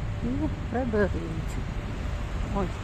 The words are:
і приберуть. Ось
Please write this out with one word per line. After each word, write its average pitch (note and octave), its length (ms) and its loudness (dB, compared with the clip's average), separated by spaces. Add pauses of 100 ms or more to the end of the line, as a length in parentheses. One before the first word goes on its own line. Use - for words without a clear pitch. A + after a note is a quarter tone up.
(220)
і C#4 260 2 (220)
приберуть. G#3+ 840 2 (1040)
Ось F#3 280 0